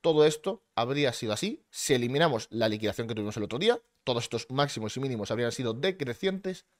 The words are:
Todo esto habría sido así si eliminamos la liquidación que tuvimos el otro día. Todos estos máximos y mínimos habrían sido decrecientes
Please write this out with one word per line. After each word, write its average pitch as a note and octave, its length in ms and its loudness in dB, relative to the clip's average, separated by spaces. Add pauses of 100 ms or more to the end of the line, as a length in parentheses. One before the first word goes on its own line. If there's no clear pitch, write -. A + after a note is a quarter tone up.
Todo D3+ 240 6
esto D#3 400 0 (100)
habría B2+ 380 2
sido G#2+ 180 -4
así G3+ 380 -4
si - 240 0
eliminamos B2+ 560 2
la A2 180 0
liquidación G#2+ 400 -2
que A2 80 -4
tuvimos G#2 220 -4
el G#2+ 60 -2
otro G#2+ 140 -4
día. A3+ 240 2 (220)
Todos A#2+ 220 0
estos - 240 -6
máximos C3 480 -2
y - 20 -6
mínimos B2 320 -4
habrían A#2 200 0
sido A#2 220 -4
decrecientes F#3 920 -4 (140)